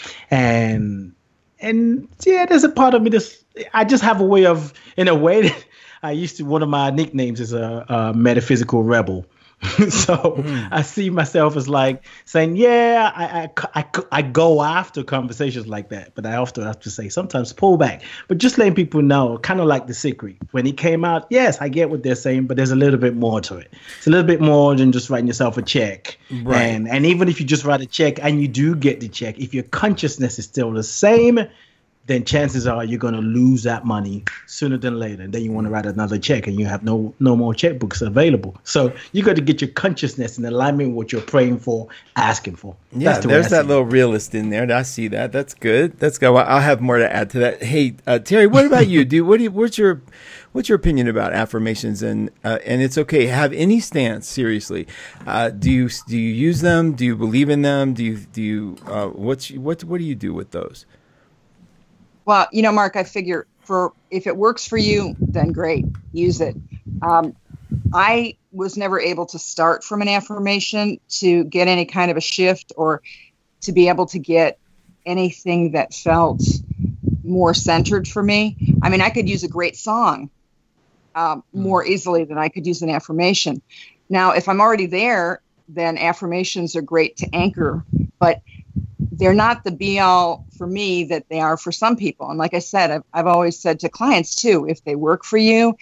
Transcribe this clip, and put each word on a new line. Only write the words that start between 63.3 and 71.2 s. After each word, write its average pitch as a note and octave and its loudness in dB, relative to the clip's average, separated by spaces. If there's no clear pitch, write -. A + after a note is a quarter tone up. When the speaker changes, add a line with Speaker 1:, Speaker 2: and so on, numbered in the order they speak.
Speaker 3:
for, F#3 -2
if F#3 -6
it F#3 -4
works A3+ 0
for A3+ -2
you, G#3 0
then - -2
great, E3 -2
use E3+ 0
it. - -4
Um, E3 0
I A3+ 0
was F#3+ -6
never G3 -2
able E3+ -4
to E3+ -14
start - -2
from G#3 -6
an G3+ -2
affirmation G3+ -4
to F3 2